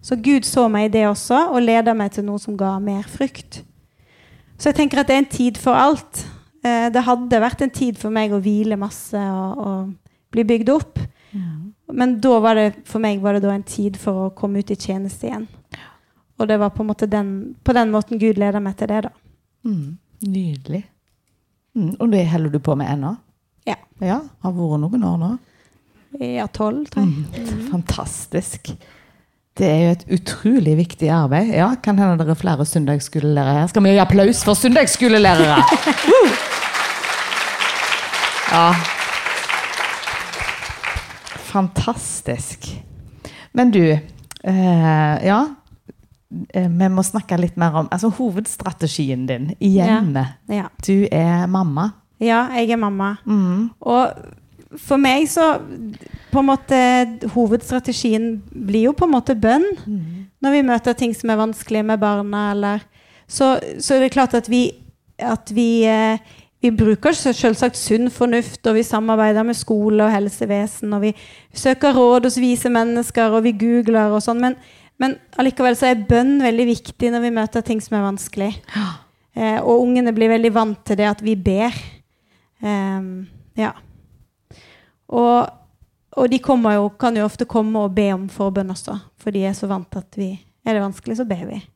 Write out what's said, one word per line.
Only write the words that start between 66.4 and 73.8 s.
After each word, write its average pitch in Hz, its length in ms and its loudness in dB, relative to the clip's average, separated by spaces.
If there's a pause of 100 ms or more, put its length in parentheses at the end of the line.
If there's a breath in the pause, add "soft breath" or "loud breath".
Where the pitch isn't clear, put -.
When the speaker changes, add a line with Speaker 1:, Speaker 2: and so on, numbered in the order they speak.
Speaker 1:
vi 240 100 4
bruker 220 420 2
så 269 200 0
selvsagt 240 440 0
sunn 226 340 0
fornuft, 240 560 -2
og 226 80 2
vi 226 80 2
samarbeider 220 600 2
med 233 120 -2
skole 214 480 2
og 214 80 4
helsevesen, 202 800 -4
og 202 80 0
vi 214 120 0 (400 loud breath)
søker 262 400 2
råd 247 300 6
hos 247 140 0
vise 247 320 2
mennesker, 233 640 0
og 226 120 4
vi 233 80 4
googler 220 600 2